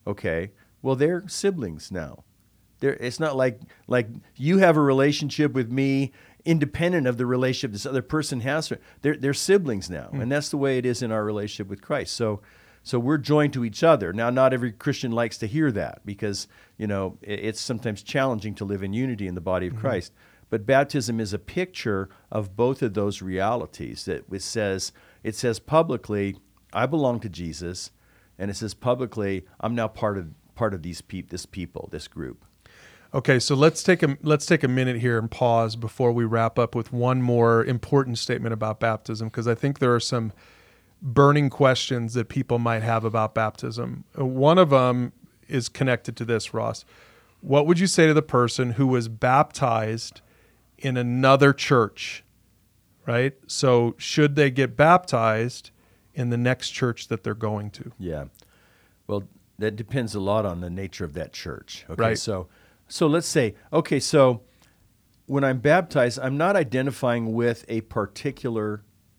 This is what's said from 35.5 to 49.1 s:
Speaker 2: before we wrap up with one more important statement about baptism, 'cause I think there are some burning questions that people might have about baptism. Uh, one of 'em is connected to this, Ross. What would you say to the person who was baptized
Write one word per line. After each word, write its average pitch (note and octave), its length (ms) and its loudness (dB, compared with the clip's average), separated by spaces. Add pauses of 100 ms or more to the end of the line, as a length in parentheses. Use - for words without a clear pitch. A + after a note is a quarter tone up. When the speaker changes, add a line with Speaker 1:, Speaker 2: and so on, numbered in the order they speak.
Speaker 2:
before A#2 360 0
we A#2+ 120 0
wrap A2+ 360 0
up A#2 160 0
with A#2 180 -4
one B2+ 300 2
more A#2 420 4
important B2+ 540 0
statement A#2 340 -2
about A2 260 -4
baptism, A2+ 520 -2
'cause A#2 160 -4
I A#2 80 2
think C#3 240 -2
there B2 160 4
are A#2 40 2
some A2+ 340 -4 (680)
burning C#3+ 480 6
questions B2 640 2
that A#2 160 -2
people B2 300 -2
might A#2 240 -2
have A2+ 200 0
about A2 300 0
baptism. A#2+ 720 -6 (120)
Uh, C#3+ 80 -4
one C3+ 360 4
of D#3+ 120 6
'em B2 420 4 (340)
is C3 200 -2
connected B2 500 -2
to A#2+ 80 -6
this, A2+ 280 -2
Ross. A2+ 320 -4 (560)
What D3 240 4
would E3+ 140 4
you F#3+ 80 4
say E3+ 180 6
to D#3 80 6
the D3+ 80 6
person B2 520 0
who C3+ 120 2
was B2 220 2
baptized A2+ 1120 0 (580)